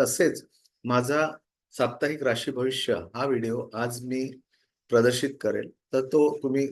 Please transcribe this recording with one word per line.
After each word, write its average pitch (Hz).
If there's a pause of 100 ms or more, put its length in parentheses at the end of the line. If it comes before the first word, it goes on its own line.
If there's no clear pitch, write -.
तसेच 135 (380)
माझा 127 (400)
साप्ताहिक 147
राशी 123
भविष्य 127 (200)
हा 127
व्हिडिओ 120
आज 120
मी 131 (580)
प्रदर्शित 123 (100)
करेल, 104 (220)
तर 135
तो 147
तुम्ही 139